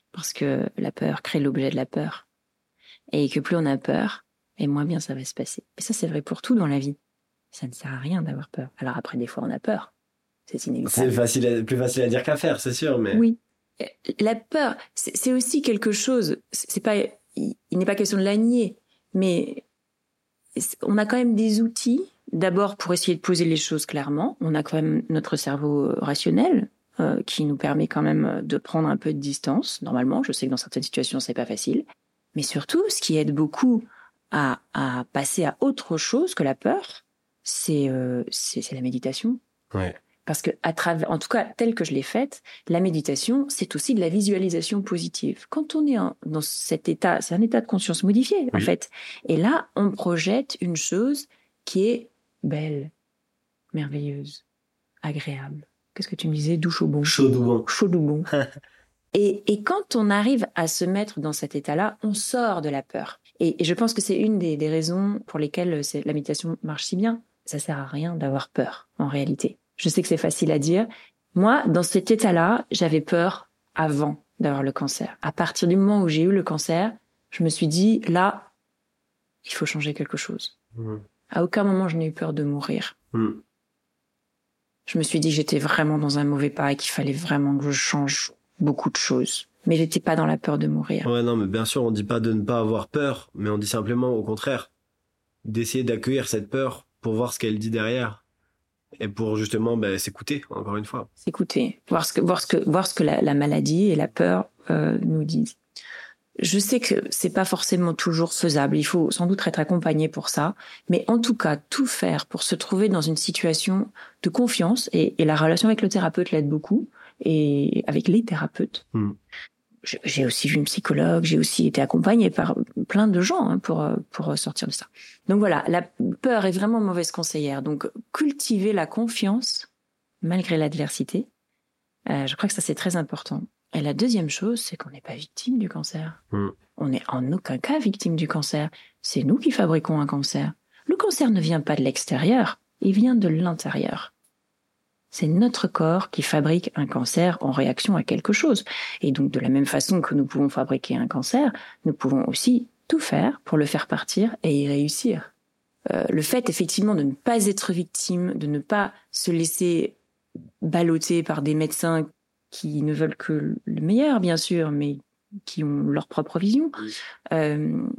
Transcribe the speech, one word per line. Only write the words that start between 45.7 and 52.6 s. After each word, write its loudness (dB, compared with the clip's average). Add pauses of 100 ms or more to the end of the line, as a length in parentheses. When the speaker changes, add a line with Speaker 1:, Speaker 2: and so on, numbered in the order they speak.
Speaker 1:
on 2
est 4
en, -2 (100)
dans -2
cet -4
état, 2
c'est -4
un 4
état 2
de -8
conscience -2
modifié, 4
en 2
Speaker 2:
Oui. 4
Speaker 1:
fait. 0 (380)
Et 2
là, 2
on 2
projette -2
une -2
chose -2 (360)
qui 0
est -2 (320)
belle, -4 (840)